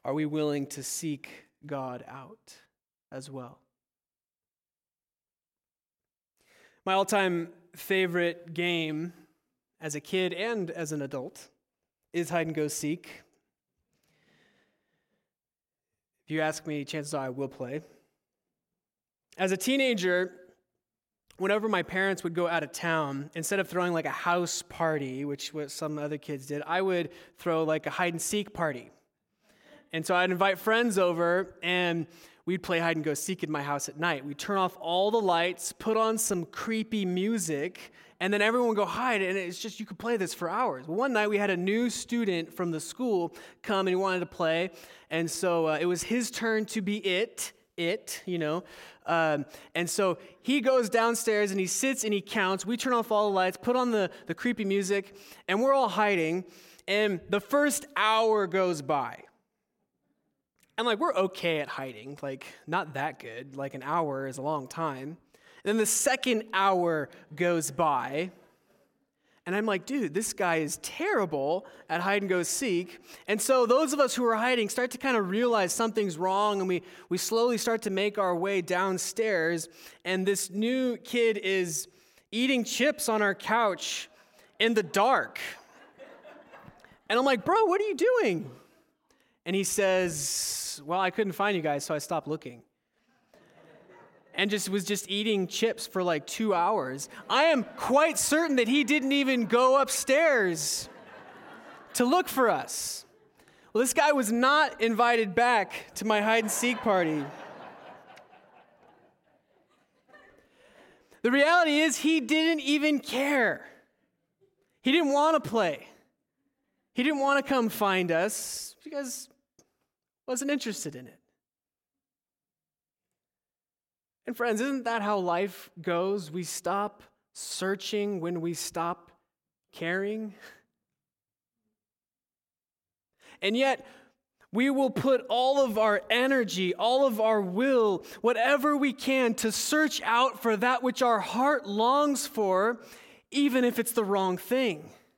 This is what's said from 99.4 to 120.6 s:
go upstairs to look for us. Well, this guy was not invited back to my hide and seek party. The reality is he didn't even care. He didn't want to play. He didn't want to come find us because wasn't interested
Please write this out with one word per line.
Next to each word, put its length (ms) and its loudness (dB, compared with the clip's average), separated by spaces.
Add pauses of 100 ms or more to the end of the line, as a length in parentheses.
go 360 4
upstairs 1040 2 (1080)
to 100 4
look 240 2
for 200 2
us. 540 -4 (680)
Well, 100 2
this 100 0
guy 200 6
was 180 2
not 480 4
invited 560 4
back 600 2
to 100 -6
my 160 4
hide 240 4
and 60 -2
seek 260 0
party. 480 2 (4000)
The 80 4
reality 480 6
is 180 2
he 240 2
didn't 400 2
even 380 2
care. 640 0 (1160)
He 120 2
didn't 180 4
want 320 4
to 60 -8
play. 380 0 (1080)
He 100 -2
didn't 160 2
want 260 2
to 40 -12
come 180 2
find 460 0
us 680 -4
because 460 -10 (1000)
wasn't 260 -4
interested 440 -4